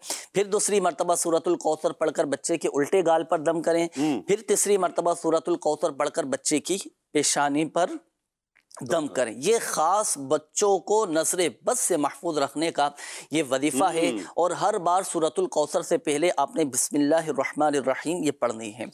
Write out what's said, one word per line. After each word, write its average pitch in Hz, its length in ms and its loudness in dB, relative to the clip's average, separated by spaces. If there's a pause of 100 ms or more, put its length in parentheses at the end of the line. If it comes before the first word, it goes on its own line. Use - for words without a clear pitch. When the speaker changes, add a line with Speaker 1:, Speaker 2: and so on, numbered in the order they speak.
(340)
Speaker 1:
پھر 196 100 2
دوسری 196 360 0
مرتبہ 175 340 2
سورۃ 165 320 0
الکوثر 160 440 0
پڑھ 156 200 0
کر 160 140 0
بچے 147 320 -2
کے 156 120 -2
الٹے 143 380 2
گال 160 180 4
پر 170 140 0
دم 160 240 0
کریں، 165 260 2 (100)
Speaker 2:
ہوں۔ 139 240 0
Speaker 1:
پھر 208 260 0
تیسری 202 280 2
مرتبہ 170 460 0
سورۃ 160 240 0
الکوثر 156 440 0
پڑھ 143 200 -2
کر 165 140 -4
بچے 135 340 0
کی 180 200 -2 (340)
پیشانی 143 520 2
پر 175 260 0 (1000)
دم 160 160 0
کریں۔ 120 300 -2
یہ 196 240 2
خاص 185 580 0
بچوں 151 600 0
کو 214 280 0
نظر 160 320 0 (260)
بد 247 140 0
سے - 180 0
محفوظ 147 420 -2
رکھنے 147 320 -2
کا 143 180 0 (420)
یہ 156 200 0
وظیفہ 135 340 0
ہے، 165 260 2
Speaker 2:
ہوں۔ 104 80 -4 (180)
Speaker 1:
اور 170 140 2
ہر 180 280 0
بار 175 240 2
سورۃ 160 340 0
الکوثر 170 460 0
سے 160 160 0
پہلے 156 380 2
آپ 131 200 0
نے 160 80 2
بسم 127 320 -2
اللہ 147 180 4
الرحمن 147 640 0
الرحیم 135 460 -2
یہ 147 80 2
پڑھنی 113 440 -4
ہے۔ 127 200 -10